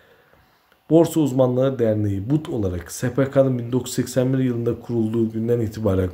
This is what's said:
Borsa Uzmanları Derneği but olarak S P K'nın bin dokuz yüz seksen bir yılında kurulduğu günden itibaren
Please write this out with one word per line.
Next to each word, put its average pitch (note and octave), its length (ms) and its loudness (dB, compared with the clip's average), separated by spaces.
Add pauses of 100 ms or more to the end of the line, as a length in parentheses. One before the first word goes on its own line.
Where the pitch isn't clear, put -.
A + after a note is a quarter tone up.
(880)
Borsa D#3+ 300 4
Uzmanları B2+ 600 2
Derneği G#2 500 0
but D#3 200 -2
olarak F#2+ 420 -4
S - 220 -6
P C3+ 180 0
K'nın C3+ 280 2
bin A#2+ 120 -8
dokuz B2 180 -2
yüz - 60 -10
seksen B2+ 380 0
bir C3 60 0
yılında A#2 400 -2
kurulduğu A2+ 520 -2
günden A2+ 280 0
itibaren G#2 540 0